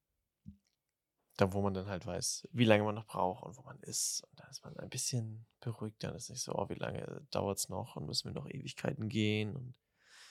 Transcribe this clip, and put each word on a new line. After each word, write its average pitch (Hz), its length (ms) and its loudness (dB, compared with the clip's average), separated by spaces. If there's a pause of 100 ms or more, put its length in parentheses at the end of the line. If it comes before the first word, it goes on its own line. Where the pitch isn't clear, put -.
(1400)
da, 95 160 6
wo 101 100 2
man 98 120 4
dann 92 120 -4
halt 95 200 -4
weiß, - 460 -4
wie 120 120 6
lange 107 200 10
man 104 100 2
noch 110 120 -8
braucht 92 380 0
und - 120 -10
wo 127 60 -20
man 127 180 -14
ist. - 500 -4
Und - 100 -20
dann - 100 -20
ist - 140 -16
man - 140 -14
ein - 100 -10
bisschen 113 580 -4 (140)
beruhigter - 500 -6
und - 60 -8
ist - 140 -10
nicht - 120 -8
so, - 120 -6
„Oh, - 140 0
wie - 60 -4
lange - 560 -4
dauert's 98 380 0
noch - 280 -6
und 76 100 -4
müssen - 220 -2
wir - 120 -4
noch 143 80 -10
Ewigkeiten - 600 -2
gehen?“ 107 480 2
Und 123 180 -8 (560)